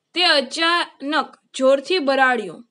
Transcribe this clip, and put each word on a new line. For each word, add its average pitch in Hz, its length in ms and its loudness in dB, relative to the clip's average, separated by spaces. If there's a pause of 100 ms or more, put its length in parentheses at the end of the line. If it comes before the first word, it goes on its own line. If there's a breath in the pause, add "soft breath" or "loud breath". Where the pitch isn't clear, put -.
(140)
તે 349 100 -2
અચાનક 311 1120 -2 (180)
જોરથી 277 440 2
બરાડ્યો. 254 720 0